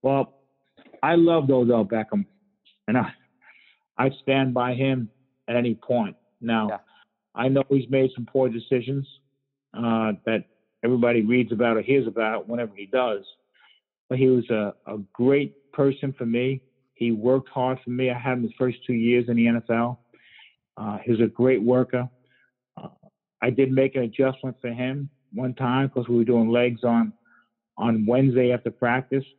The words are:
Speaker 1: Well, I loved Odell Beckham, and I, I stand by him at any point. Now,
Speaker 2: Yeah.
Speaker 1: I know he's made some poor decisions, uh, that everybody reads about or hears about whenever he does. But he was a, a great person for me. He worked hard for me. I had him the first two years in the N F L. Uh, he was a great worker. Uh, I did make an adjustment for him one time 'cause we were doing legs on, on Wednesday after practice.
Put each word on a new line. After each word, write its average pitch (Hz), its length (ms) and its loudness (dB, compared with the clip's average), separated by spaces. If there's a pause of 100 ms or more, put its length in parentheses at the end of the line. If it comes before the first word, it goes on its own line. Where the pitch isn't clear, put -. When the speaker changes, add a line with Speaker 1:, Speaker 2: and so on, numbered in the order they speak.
Speaker 1:
Well, 135 320 -2 (640)
I 156 140 2
loved 165 360 4
Odell 120 340 4
Beckham, 107 420 -2 (640)
and 120 100 2
I, 110 140 -2 (840)
I 131 140 0 (120)
stand 135 300 0
by 123 220 -2
him 131 360 -2 (380)
at 120 60 -6
any 120 200 0
point. 113 420 -4 (240)
Now, 113 280 -2
Speaker 2:
Yeah. 104 100 -6 (560)
Speaker 1:
I 123 140 -2
know 135 220 2
he's 135 180 0
made 131 260 2
some 117 120 -10
poor 131 220 0
decisions, 123 580 -4 (680)
uh, 113 380 -2 (140)
that 110 180 -2 (400)
everybody 120 380 2
reads 120 300 0
about 113 240 0
or 107 60 -2
hears 131 240 2
about 110 420 -4
whenever 117 260 -6
he 101 120 -16
does. 110 380 -2 (840)
But 131 80 -4
he 131 80 4
was 123 240 2
a, 107 240 -2 (120)
a 104 120 -10 (160)
great 139 580 -2
person 139 460 -2
for 123 80 -6
me. 127 340 -2 (340)
He 117 180 -2
worked 127 360 0
hard 127 340 -2
for - 80 -10
me. 127 200 -2
I 123 80 -6
had 127 160 -4
him 123 80 -4
the 113 160 -4
first 127 280 -2
two 131 60 -2
years 120 360 2
in 117 80 0
the 117 100 4
N 117 100 2
F 117 140 -6
L. 120 300 -2 (760)
Uh, 104 220 -8
he 123 120 -6
was 110 100 2
a 117 60 4
great 120 360 2
worker. 123 440 0 (680)
Uh, - 120 -18 (520)
I 117 100 -2
did 131 220 0
make 135 220 2
an 131 80 -2
adjustment 131 580 -2
for 120 100 -8
him 131 380 -6 (240)
one 123 220 -6
time 131 340 0
'cause 123 200 -6
we 120 80 2
were 117 80 4
doing 117 260 2
legs 120 340 0
on, 117 300 2 (640)
on 113 260 0
Wednesday 123 480 4
after 120 180 -4
practice. 127 540 -2 (140)